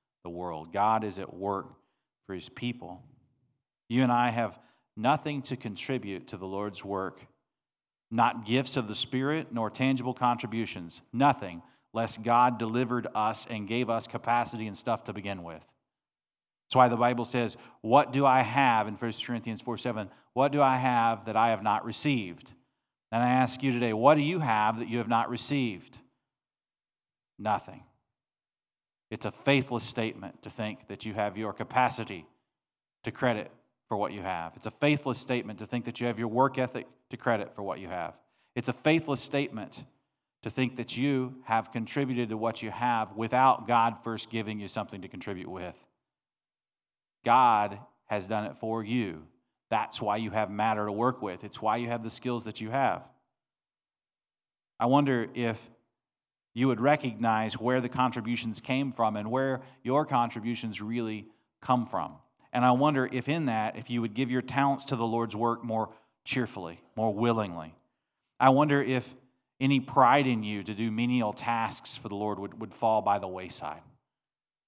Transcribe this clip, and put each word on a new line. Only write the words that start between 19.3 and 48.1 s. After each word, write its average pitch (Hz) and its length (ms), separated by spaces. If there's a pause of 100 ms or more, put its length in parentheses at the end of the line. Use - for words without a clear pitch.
four 113 180
seven, 107 320 (240)
"What 135 180
do 147 100
I 131 140
have 117 480
that 107 120
I 113 140
have 104 120
not 107 220
received?" 107 680 (580)
And 117 120
I 123 80
ask 127 320
you 135 100
today, 120 220
what 127 220
do 147 40
you 160 180
have 113 420
that 117 80
you 117 100
have 110 100
not 117 220
received? 117 680 (1400)
Nothing. 104 440 (1300)
It's 107 140
a 104 60
faithless 135 520
statement - 600
to 127 80
think 107 380
that 101 180
you 107 80
have 101 240
your 107 160
capacity 113 720 (800)
to 120 60
credit - 400 (380)
for 110 80
what 98 160
you 101 80
have. 85 360
It's - 100
a 110 40
faithless 147 480
statement 110 420
to 107 60
think 120 200
that 117 120
you 123 80
have 110 120
your 117 100
work 131 300
ethic 127 280 (220)
to - 80
credit 113 380
for 104 80
what 95 180
you 95 80
have. 85 260 (400)
It's 123 140
a 127 60
faithless 156 480
statement - 600 (600)
to 113 80
think 127 260
that 120 180
you 127 500
have 110 280
contributed 123 560
to 110 80
what 113 240
you 110 100
have 110 460
without 113 500
God 117 380
first 113 240
giving 107 320
you 101 80
something 101 320
to 92 80
contribute 90 400
with. 90 340 (1400)
God 113 560 (240)
has 101 220